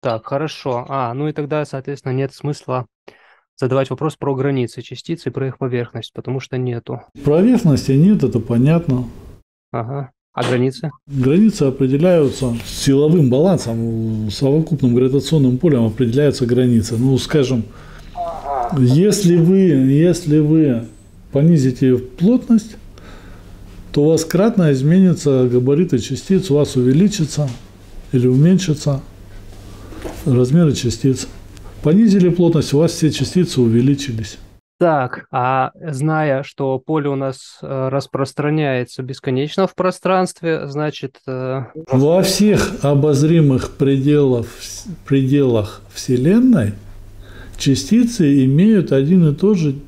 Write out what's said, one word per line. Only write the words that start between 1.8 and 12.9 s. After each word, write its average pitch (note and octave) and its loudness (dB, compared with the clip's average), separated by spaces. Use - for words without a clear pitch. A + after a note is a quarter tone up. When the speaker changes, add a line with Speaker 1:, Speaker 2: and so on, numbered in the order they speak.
Speaker 1:
нет C3+ -4
смысла C3 -6
задавать C3 -2
вопрос D3+ -6
про C#3 -4
границы C3 -4
частиц - -12
и B2+ -6
про C3 -6
их B2+ -12
поверхность, B2 -6
потому C3 -8
что C3 -10
нету. A#2+ -8
Speaker 2:
Поверхности D#3 2
нет, E3 4
это A2+ 0
понятно. B2+ 0
Speaker 1:
Ага. B2+ -8
А B2 -6
границы? B2+ -2
Speaker 2:
Границы D3 2
определяются C3+ 0
силовым D3 2